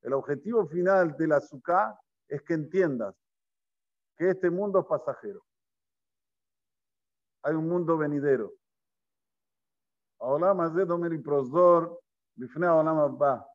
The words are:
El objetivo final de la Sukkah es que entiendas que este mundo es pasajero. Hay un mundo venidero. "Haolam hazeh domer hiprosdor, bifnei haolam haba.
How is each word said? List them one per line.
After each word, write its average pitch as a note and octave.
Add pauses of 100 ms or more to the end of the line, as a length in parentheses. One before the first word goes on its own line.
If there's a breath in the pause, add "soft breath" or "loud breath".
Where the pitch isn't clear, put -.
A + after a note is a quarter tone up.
El B2
objetivo D3+
final F3
de D#3+
la D3
Sukkah F3+ (300)
es C#3+
que E3+
entiendas C#3+ (1000)
que F3
este F#3
mundo F#3+
es -
pasajero. B2+ (2000)
Hay D3+
un D#3+
mundo E3
venidero. C#3+ (1700)
"Haolam E3
hazeh E3+
domer E3+
hiprosdor, D#3+ (340)
bifnei D3
haolam D#3+
haba. C3+